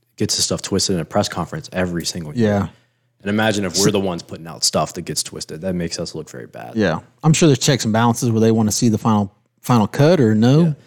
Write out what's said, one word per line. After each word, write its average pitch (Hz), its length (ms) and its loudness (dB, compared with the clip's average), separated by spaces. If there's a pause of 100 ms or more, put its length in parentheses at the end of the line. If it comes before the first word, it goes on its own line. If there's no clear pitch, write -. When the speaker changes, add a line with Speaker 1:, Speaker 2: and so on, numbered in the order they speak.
(160)
Speaker 1:
gets - 200 -2
his - 80 -2
stuff 90 180 -4
twisted 98 340 -2
in 85 40 -2
a 80 40 -6
press 104 240 -2
conference 82 440 -8
every 87 320 -4
single 78 300 -10
year. 113 140 2
Speaker 2:
Yeah. 101 200 0 (520)
Speaker 1:
And 98 100 -8
imagine 110 340 0
if 87 140 -4
we're 101 140 2
the 101 80 0
ones 90 220 -4
putting - 240 -16
out - 180 -8
stuff - 300 -2
that 90 80 -8
gets 80 200 -6
twisted. - 380 -12
That 92 140 -4
makes 85 260 -6
us 82 140 -8
look 78 140 -12
very 60 180 -16
bad. - 280 -16
Speaker 2:
Yeah. 92 260 0 (220)
I'm 156 100 6
sure 165 160 4
there's 135 120 6
checks - 240 0
and 110 80 0
balances 117 380 2
where 110 100 2
they 113 120 6
wanna 110 200 2
see 123 160 2
the 107 100 2
final, 104 340 0 (280)
final 113 260 2
cut 156 340 4
or 110 140 4
no. 123 280 4
Speaker 1:
Yeah. 160 100 2 (140)